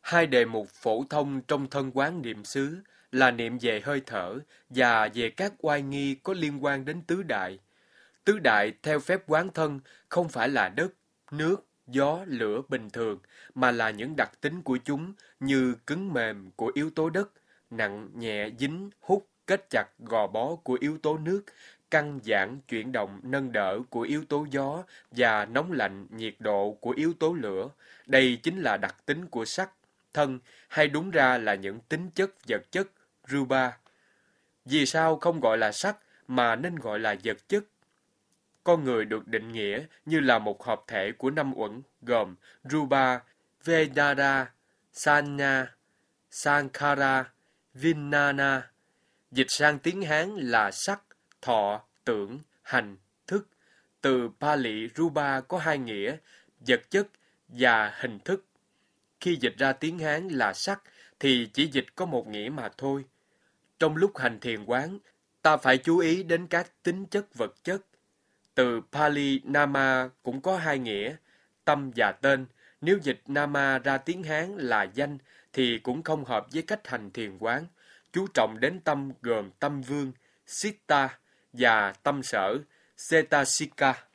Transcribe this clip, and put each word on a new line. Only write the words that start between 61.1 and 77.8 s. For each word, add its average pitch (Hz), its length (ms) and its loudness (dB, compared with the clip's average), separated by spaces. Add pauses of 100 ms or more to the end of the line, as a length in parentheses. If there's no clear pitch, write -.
thì 123 320 2
chỉ 147 140 2
dịch 135 280 -2
có 185 120 -4
một 123 220 -4
nghĩa 104 200 -8
mà 135 280 -8
thôi. 139 280 -4 (760)
Trong 156 180 2
lúc 202 220 2
hành 117 220 -2
thiền 110 240 -6
quán, 139 340 -2 (440)
ta 156 140 6
phải 131 220 4
chú 165 200 4
ý 175 240 2
đến 170 240 -2
các - 360 -4
tính 190 240 -4
chất 202 280 -6
vật - 300 -6
chất. 190 180 -4 (720)
Từ 123 260 4 (120)
Pali 143 520 2
Nama 135 640 2 (120)
cũng 131 180 -6
có 185 160 0
hai 156 220 -2
nghĩa, 117 380 -4 (480)
tâm 143 320 2
và 104 160 4
tên. 135 340 2 (340)
Nếu 185 220 4
dịch - 240 -4
Nama 139 520 0
ra 135 200 0
tiếng 180 240 -6
Hán 165 340 -4
là 117 260 2
danh 135 360 -4 (340)
thì 120 260 2
cũng 131 240 -4
không 156 220 -2
hợp 113 280 -2
với 160 100 -4
cách 214 260 -6
hành 107 220 -8
thiền 98 280 -8
quán. 120 280 -2 (460)